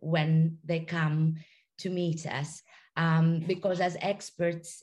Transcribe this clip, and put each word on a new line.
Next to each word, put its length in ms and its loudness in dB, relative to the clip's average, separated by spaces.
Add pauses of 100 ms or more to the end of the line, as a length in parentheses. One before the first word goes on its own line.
when 640 2
they 160 -2
come 560 0 (420)
to 120 -6
meet 360 -2
us, 360 -6 (340)
um, 500 4
because 340 0
as 200 0
experts 840 -4